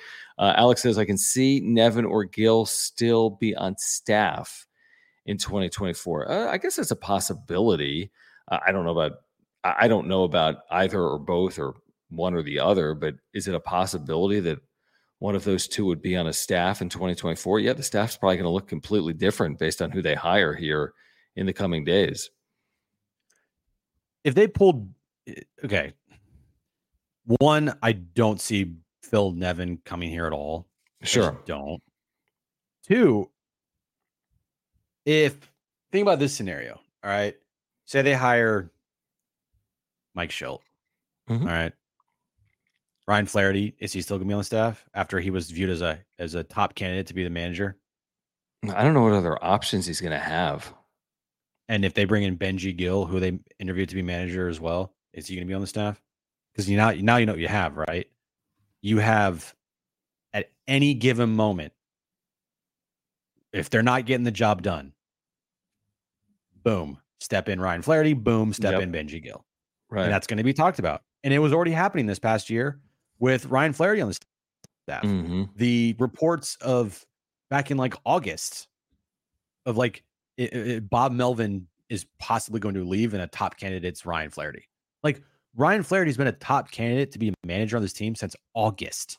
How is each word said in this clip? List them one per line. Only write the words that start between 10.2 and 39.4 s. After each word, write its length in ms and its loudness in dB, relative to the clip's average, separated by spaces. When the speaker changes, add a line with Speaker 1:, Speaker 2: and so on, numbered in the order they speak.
Speaker 1:
about 360 2
either 300 0
or 180 0
both 400 -2
or 160 -6
one 240 -4
or 80 -2
the 180 -6
other, 360 2
but 200 -6
is 160 -6
it 40 -2
a 60 -2
possibility 800 -2
that 200 -2
one 180 -2
of 80 -2
those 240 0
two 200 -2
would 140 -2
be 140 -2
on 120 0
a 40 -4
staff 500 0
in 60 -6
twenty 280 -4
twenty-four? 440 -2
Yeah, 140 2
the 100 -8
staff's 320 -2
probably 220 2
gonna 120 -2
look 200 -2
completely 420 -2
different 480 -2
based 220 -2
on 100 -4
who 100 -4
they 140 0
hire 380 2
here 400 -4
in 120 -2
the 40 -2
coming 320 -2
days. 460 0
Speaker 2:
If 120 2
they 120 8
pulled, 420 4
okay. 260 -2
One, 440 4
I 100 4
don't 480 0
see 340 -2
Phil 280 2
Nevin 540 -4
coming 240 -8
here 180 -6
at 60 -4
all. 340 -6
I 40 -10
just 80 -2
Speaker 1:
Sure. 320 2
Speaker 2:
don't. 360 -8
Two, 440 4
if, 320 4
think 120 2
about 160 4
this 160 0
scenario, 380 -8
all 60 -6
right? 260 0
Say 160 2
they 120 4
hire 580 2